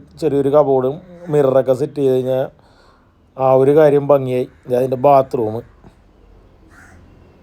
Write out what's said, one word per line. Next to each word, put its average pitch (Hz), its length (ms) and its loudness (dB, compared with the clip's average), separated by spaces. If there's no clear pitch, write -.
ചെറിയൊരു 139 340 -2
കബോർഡും 139 400 0
മിററൊക്കെ 131 480 2
സെറ്റ് 143 200 -8
ചെയ്ത് 131 140 0
കഴിഞ്ഞാൽ 131 280 -4
ആ - 20 2
ഒരു 135 180 2
കാര്യം 143 320 4
ഭംഗിയായി. 131 360 -2
ഇത് 123 140 -6
അതിൻ്റെ 127 280 -4
ബാത്റൂം 135 480 0